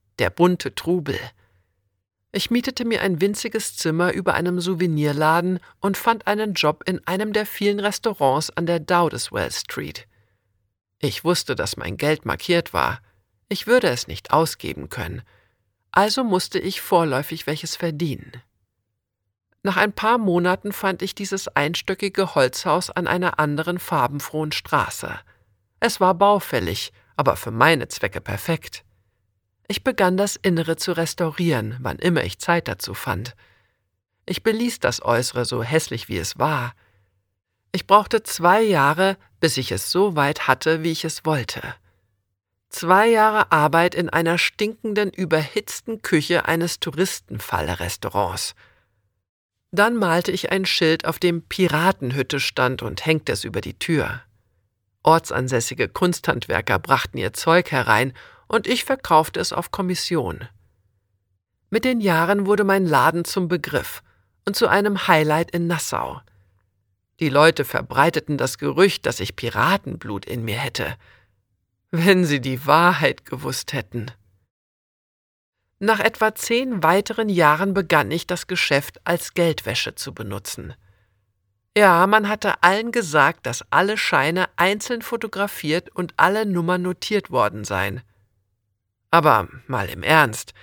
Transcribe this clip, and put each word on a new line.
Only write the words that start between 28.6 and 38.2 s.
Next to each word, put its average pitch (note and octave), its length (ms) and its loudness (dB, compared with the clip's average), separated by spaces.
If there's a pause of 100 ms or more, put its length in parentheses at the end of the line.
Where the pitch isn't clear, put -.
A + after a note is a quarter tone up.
Ich - 160 -6
begann, F#3 340 2
das G3 180 0
Innere E3 400 0
zu - 160 -6
restaurieren, D#3 880 -2
wann - 180 -6
immer E3+ 260 0
ich G2 140 -6
Zeit E3+ 300 -2
dazu G2+ 260 -8
fand. - 420 -8 (920)
Ich - 160 -6
beließ A3+ 360 -2
das - 220 -2
Äußere, A#2+ 440 -2
so A#2 180 -4
hässlich C3 460 -4
wie G2+ 100 -4
es - 180 -8
war. B2+ 380 -2 (960)
Ich - 160 -6
brauchte G#3 340 4